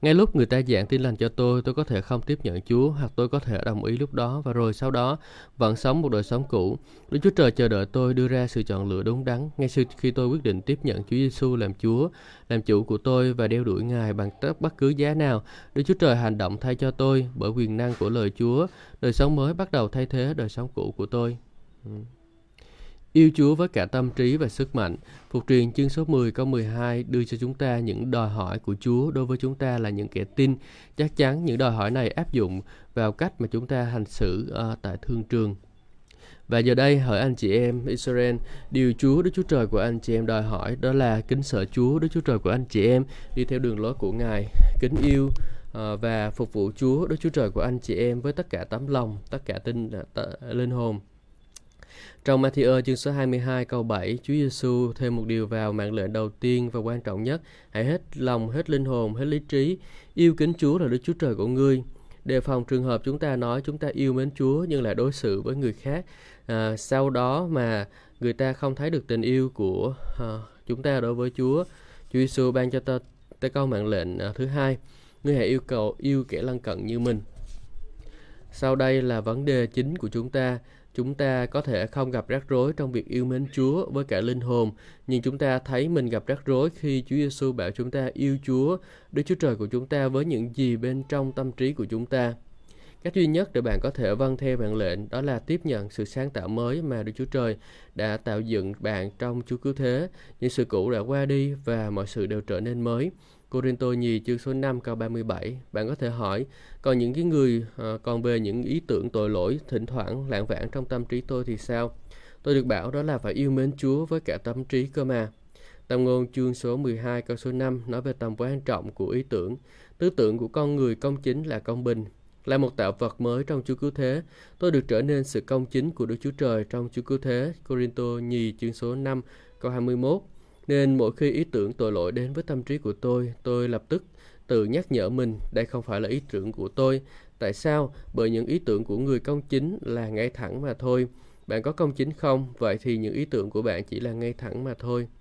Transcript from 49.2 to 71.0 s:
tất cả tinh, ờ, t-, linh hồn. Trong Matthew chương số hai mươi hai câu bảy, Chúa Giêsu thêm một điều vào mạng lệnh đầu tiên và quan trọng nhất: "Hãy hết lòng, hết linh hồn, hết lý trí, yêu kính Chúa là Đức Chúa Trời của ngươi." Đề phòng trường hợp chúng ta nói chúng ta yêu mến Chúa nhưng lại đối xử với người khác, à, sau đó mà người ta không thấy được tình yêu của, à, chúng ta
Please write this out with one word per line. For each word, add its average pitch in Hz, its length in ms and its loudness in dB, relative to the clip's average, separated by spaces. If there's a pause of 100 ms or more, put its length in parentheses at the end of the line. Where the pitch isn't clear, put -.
tất 135 140 -8
cả - 140 -6
tinh, 117 320 -4
ờ, 101 140 -8 (100)
t-, - 400 -8
linh 123 160 0
hồn. 117 300 -2 (1200)
Trong 135 180 4
Matthew 131 380 4
chương 127 160 0
số - 140 -4
hai 139 160 0
mươi 127 120 0
hai 127 260 -2
câu 120 180 -4
bảy, 110 400 -2
Chúa 139 120 -2
Giêsu 123 640 0
thêm 120 200 0
một 113 100 -2
điều 113 200 0
vào 107 260 -2
mạng 104 200 -2
lệnh 104 200 -2
đầu 110 160 -2
tiên 123 420 0
và 113 100 -4
quan 117 200 -4
trọng 104 220 -4
nhất: 147 200 -2 (280)
"Hãy 110 140 -2
hết 156 180 0 (120)
lòng, 120 340 0
hết 151 220 -4
linh 139 140 2
hồn, 117 300 -2
hết 123 100 -4
lý 151 140 0
trí, 147 400 0 (360)
yêu 170 200 6
kính 156 240 2
Chúa 151 200 4
là 165 100 0
Đức 123 140 2
Chúa 170 100 -2
Trời 151 220 0
của 101 120 0
ngươi." 131 360 4 (420)
Đề 131 160 2
phòng 127 240 0
trường 127 200 0
hợp 120 200 0
chúng 135 140 -2
ta 147 180 0
nói 120 280 0
chúng 147 140 -4
ta 147 100 -2
yêu 135 240 0
mến 131 180 0
Chúa 139 380 2
nhưng 143 140 0
lại 107 120 0
đối 127 180 2
xử 101 300 0
với 120 140 -2
người 131 160 0
khác, 147 320 -4 (420)
à, 110 300 -2
sau 135 340 2
đó 131 400 0
mà 117 360 0 (340)
người 120 120 0
ta 131 200 0
không 135 220 -2
thấy 143 160 -4
được 151 160 -2
tình 113 160 0
yêu 127 320 2
của, 95 400 0 (240)
à, 113 200 -4 (280)
chúng 123 160 -4
ta 139 180 0